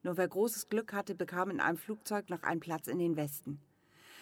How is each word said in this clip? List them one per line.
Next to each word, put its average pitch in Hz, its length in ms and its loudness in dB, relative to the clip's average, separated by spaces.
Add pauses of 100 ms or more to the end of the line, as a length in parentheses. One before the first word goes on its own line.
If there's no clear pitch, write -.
Nur 180 120 0
wer 180 120 4
großes 208 420 0
Glück 220 240 0
hatte, 202 220 -2
bekam 180 340 0
in 175 100 0
einem 170 180 4
Flugzeug 208 520 -4
noch 175 140 -4
einen 160 180 2
Platz 160 260 -4
in 151 100 -2
den 170 200 2
Westen. 143 420 -4 (640)